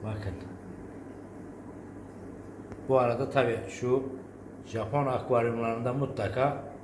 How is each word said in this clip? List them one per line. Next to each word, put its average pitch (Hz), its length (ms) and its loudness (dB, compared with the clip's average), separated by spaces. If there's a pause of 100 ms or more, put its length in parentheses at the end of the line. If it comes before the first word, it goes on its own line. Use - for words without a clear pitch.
Bakın. 104 300 -4 (2500)
Bu 131 100 10
arada 123 300 4
tabii 120 300 4 (100)
şu 127 340 2 (640)
Japon 127 400 0
akvaryumlarında 117 880 4
mutlaka 131 800 2 (100)